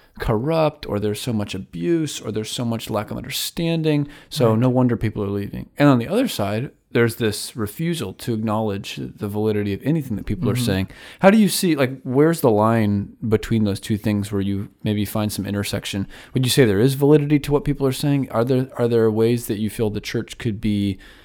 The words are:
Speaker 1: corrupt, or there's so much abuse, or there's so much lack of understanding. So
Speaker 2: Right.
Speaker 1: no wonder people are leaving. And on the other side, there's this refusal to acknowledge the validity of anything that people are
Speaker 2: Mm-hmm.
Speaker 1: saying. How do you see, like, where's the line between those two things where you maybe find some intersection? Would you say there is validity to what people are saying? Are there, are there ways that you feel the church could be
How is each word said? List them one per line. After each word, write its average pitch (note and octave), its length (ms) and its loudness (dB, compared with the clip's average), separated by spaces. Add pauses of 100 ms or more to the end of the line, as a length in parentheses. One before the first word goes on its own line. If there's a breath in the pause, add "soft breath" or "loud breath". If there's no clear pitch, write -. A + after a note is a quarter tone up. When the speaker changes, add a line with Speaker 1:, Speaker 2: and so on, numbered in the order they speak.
(200 soft breath)
Speaker 1:
corrupt, D3+ 680 0
or G2+ 140 -2
there's G#2 200 -2
so B2 120 -4
much G#2 220 -4
abuse, E3 680 -4
or A#2 100 -8
there's G#2+ 200 -6
so C3 140 -6
much A2+ 240 -4
lack G#2 220 -4
of A2 60 -6
understanding. D#3 880 -2 (220 loud breath)
So B2 220 2
Speaker 2:
Right. A2 80 2
Speaker 1:
no B2+ 100 4
wonder B2 280 4
people G#2+ 280 -4
are G2 40 -4
leaving. G2+ 480 -6
And C#3+ 120 6
on C3 100 6
the A#2 80 -2
other G#3+ 220 0
side, G#2+ 420 -4 (220)
there's A#2 240 2
this - 400 -2
refusal C3 560 -4
to - 200 -6
acknowledge G#2+ 640 -2
the B2+ 300 -8
validity G#2 460 0
of F#2+ 100 -4
anything C#3+ 340 -2
that F#2 100 -10
people G#2 220 -2
are G2+ 60 2
Speaker 2:
Mm-hmm. B2 100 0
Speaker 1:
saying. F#2+ 240 0 (300 loud breath)
How G3 120 8
do G#3+ 80 6
you G3+ 100 6
see, E3+ 260 2
like, C3+ 300 0
where's D3 360 4
the B2+ 120 4
line G#2 640 2 (120)
between A2 360 2
those G2 160 -2
two A2 160 -2
things G2+ 340 -2
where G2+ 100 -2
you G2 280 -4 (160)
maybe G#2 200 0
find G#2+ 280 -4
some F#2+ 140 -6
intersection? G2+ 600 -4 (260 loud breath)
Would B2+ 140 0
you A#2+ 40 0
say C#3 140 6
there G2 140 4
is C3 160 4
validity C#3+ 460 4
to C#3+ 100 -6
what C#3+ 140 0
people C#3+ 240 -2
are B2+ 40 0
saying? C#3+ 380 0
Are A#2 140 0
there, B2+ 240 0 (100)
are A#2+ 80 2
there A#2 240 4
ways A2+ 380 2
that G#2 100 -2
you G#2+ 120 -2
feel A2 200 -2
the G#2 100 -6
church - 380 -8
could A2 220 -4
be G2+ 360 0 (280 soft breath)